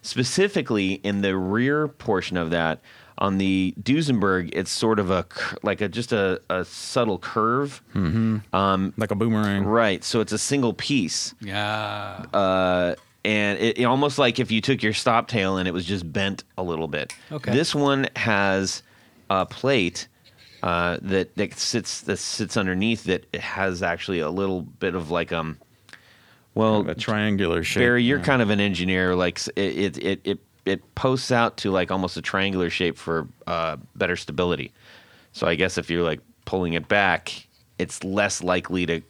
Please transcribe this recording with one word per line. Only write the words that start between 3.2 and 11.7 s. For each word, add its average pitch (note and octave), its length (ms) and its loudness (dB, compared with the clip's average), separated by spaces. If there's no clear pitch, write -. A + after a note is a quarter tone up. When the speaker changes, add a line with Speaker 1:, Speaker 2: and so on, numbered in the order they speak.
Speaker 1:
the F#2+ 440 2
Duesenberg, G#2 720 0
it's F#2 180 -4
sort A2 280 2
of F#2 120 0
a F2+ 120 2
cur-, - 400 -8
like G2+ 180 0
a, G#2 60 -2
just G#2+ 240 -6
a, G2 380 0
a F2+ 160 -2
subtle A2 540 -2
curve. B2+ 640 -2
Speaker 2:
Mm-hmm. G#2 600 0
Speaker 1:
Um, F#2+ 420 2
Speaker 2:
Like G#2+ 140 -2
a G#2 40 0
boomerang. G#2 480 2
Speaker 1:
Right. G#2+ 400 2
So - 160 0
it's G#2 120 0
a G#2+ 80 -2
single B2+ 340 0
piece. - 680 -2
Speaker 3:
Yeah. G#2 960 -6